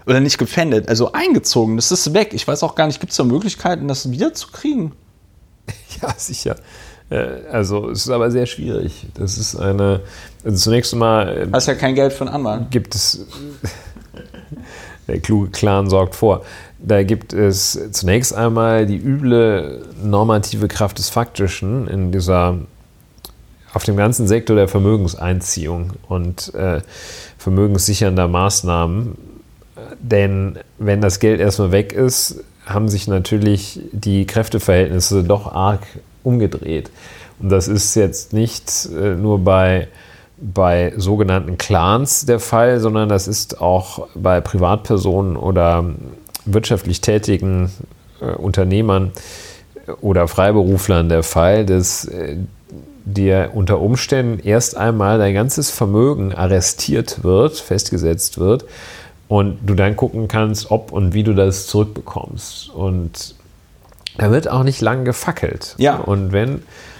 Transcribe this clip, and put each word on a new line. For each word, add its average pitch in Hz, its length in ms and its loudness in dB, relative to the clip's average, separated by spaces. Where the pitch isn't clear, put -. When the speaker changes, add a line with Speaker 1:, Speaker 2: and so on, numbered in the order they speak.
Speaker 1:
Oder 127 140 4
nicht 139 180 2
gefändet, 135 520 0
also 117 240 0
eingezogen. 127 640 0
Das 113 160 -2
ist 170 200 -2
weg. 208 220 0
Ich - 140 -6
weiß 147 160 -2
auch 151 100 -4
gar 156 140 2
nicht, 143 100 -6
gibt's - 180 -12
da 151 60 0
Möglichkeiten, 143 640 -2
das 135 240 -6
wiederzukriegen? 233 840 -4
Speaker 2:
<laughs> - 60 -12
Ja, - 140 -6
sicher. - 400 -8
Äh, 64 380 -6
also, 104 400 -2
es 113 160 -6
ist 123 40 -4
aber 120 200 2
sehr 123 160 0
schwierig. - 680 -6
Das 98 220 -4
ist 110 200 -6
eine, 98 440 0
also 104 120 0
zunächst 113 380 2
einmal, 110 480 2
ähm, - 100 -4
Speaker 1:
Hast 127 160 2
ja 139 60 2
kein 131 200 0
Geld 135 180 2
für 139 120 -6
einen 127 100 -8
Anwalt. 113 360 -4
Speaker 2:
gibt - 240 -2
es, - 320 -2
<laughs> - 960 -20
der - 120 -4
kluge 101 300 0
Clan 98 400 0
sorgt 95 240 2
vor. 98 280 2
Da 104 240 2
gibt 104 300 -2
es 98 460 0
zunächst 101 420 0
einmal 113 520 2
die 101 100 -2
üble 113 920 0
normative 104 640 2
Kraft - 300 -2
des - 120 -6
Faktischen 104 760 -4
in 92 260 -2
dieser, 90 440 2
auf - 100 -2
dem 101 120 0
ganzen 110 300 2
Sektor 113 300 2
der 98 120 6
Vermögenseinziehung 90 1200 0
und, 90 460 -6
äh, 87 260 -2
vermögenssichernder 95 880 2
Maßnahmen. 90 880 0
Denn 98 580 0
wenn 104 220 2
das 98 200 2
Geld 107 200 4
erstmal 95 320 2
weg 104 200 2
ist, - 500 0
haben 104 220 0
sich 101 200 -2
natürlich 101 720 0
die 98 340 0
Kräfteverhältnisse 95 1000 2
doch 101 280 0
arg 98 280 0
umgedreht. 98 680 -2
Und 98 80 -2
das 95 180 2
ist 98 300 0
jetzt 98 360 0
nicht, - 640 -4
äh, 95 200 -2
nur 101 240 2
bei, 92 480 4
bei 92 600 0
sogenannten 95 640 0
Clans 104 680 0
der 120 120 4
Fall, 120 400 4
sondern 110 300 2
das 95 180 2
ist - 340 -6
auch 90 540 0
bei 90 260 2
Privatpersonen 92 960 0
oder 85 480 2
wirtschaftlich 101 560 0
tätigen, 95 720 0
äh, - 60 -6
Unternehmern 95 840 0
oder 90 280 2
Freiberuflern 92 800 2
der 82 160 2
Fall, 98 420 4
dass, 92 380 0
äh, 80 320 -8
dir 95 500 2
unter 95 260 2
Umständen 120 640 0
erst 113 300 2
einmal 107 420 2
dein 101 160 4
ganzes 131 380 0
Vermögen 107 600 2
arrestiert - 920 -2
wird, 110 320 4
festgesetzt - 840 -2
wird 101 260 2
und 101 400 2
du 101 80 2
dann 101 220 2
gucken 113 320 -2
kannst, 107 420 0
ob 110 220 -2
und 92 220 0
wie 104 100 2
du 107 100 2
das 95 320 2
zurückbekommst. - 1040 -6
Und 90 640 -6
da 107 120 2
wird 147 160 4
auch 131 160 0
nicht 135 180 0
lang 127 240 0
gefackelt. - 720 -4
Speaker 1:
Ja. 139 180 2
Speaker 2:
Und 98 360 -2
wenn 117 300 0